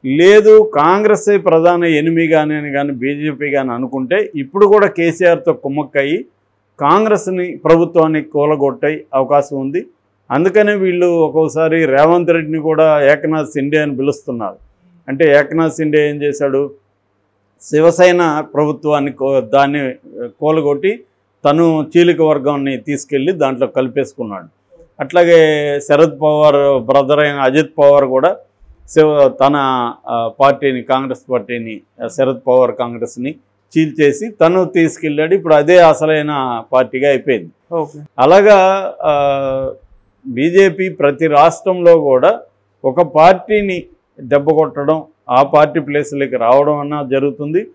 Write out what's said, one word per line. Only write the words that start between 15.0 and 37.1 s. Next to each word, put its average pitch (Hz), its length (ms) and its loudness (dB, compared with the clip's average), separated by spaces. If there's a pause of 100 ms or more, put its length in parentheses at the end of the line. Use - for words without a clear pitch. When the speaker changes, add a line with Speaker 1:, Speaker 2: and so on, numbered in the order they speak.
Speaker 1:
అంటే 139 320 2
ఏకనాథ్ 156 340 -2
షిండే 151 360 -2
ఏం 147 140 -8
చేశాడు? 143 480 -4 (880)
శివసేన 165 920 2
ప్రభుత్వాన్ని 143 580 -2
కో-, 135 280 -2
దాన్ని 139 540 0 (460)
కూలగొట్టి 156 640 -2 (420)
తను 156 420 2 (100)
చీలిక 170 240 2
వర్గాన్ని 143 560 -2
తీసుకెళ్ళి 143 540 -6
దాంట్లో 135 360 -4
కలిపేసుకున్నాడు. 123 800 -6 (540)
అట్లాగే 156 800 2
శరద్ 147 420 0
పవార్ 143 600 2
బ్రదర్ 135 360 0
అయిన 147 160 0
అజిత్ 139 420 0
పవార్ 143 280 4
కూడా 135 300 0 (540)
శివ-, 151 380 4
తన, 135 260 0 (540)
ఆ, 117 320 -4
పార్టీని, 135 420 0
కాంగ్రెస్ 131 500 -6
పార్టీని, 113 500 -8 (220)
ఆ, 120 40 -8
శరద్ 131 400 -4
పవార్ 127 240 2
కాంగ్రెస్ని 120 640 -10 (420)
చీల్చేసి 151 540 -2 (100)
తను 175 240 2
తీసుకెళ్ళాడు. 160 680 -2
ఇప్పుడు 165 220 0
అదే 151 220 4
అసలైన 151 840 0 (100)
పార్టీగా 127 360 0
అయిపోయింది. 120 420 -2 (200)